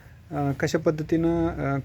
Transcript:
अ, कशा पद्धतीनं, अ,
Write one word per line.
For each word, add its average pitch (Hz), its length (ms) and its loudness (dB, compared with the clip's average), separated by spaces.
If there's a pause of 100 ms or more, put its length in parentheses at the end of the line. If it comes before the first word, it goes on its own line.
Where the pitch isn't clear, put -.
(320)
अ, 143 280 0
कशा 165 180 2
पद्धतीनं, 165 680 2
अ, 139 380 -2